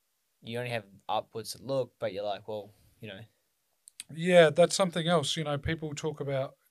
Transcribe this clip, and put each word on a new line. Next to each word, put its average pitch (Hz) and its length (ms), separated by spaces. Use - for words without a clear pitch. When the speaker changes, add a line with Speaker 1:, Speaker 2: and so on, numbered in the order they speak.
Speaker 1:
you 117 160
only 123 140
have 110 140
upwards 107 420
to 110 100
look, 127 380
but 110 140
you're 101 100
like, 104 240
well, 104 240
you 107 80
know. 98 100
Speaker 2:
Yeah, 170 340
that's 165 260
something 175 320
else. 165 280
You 165 80
know, 147 140
people 156 360
talk 151 280
about, 139 340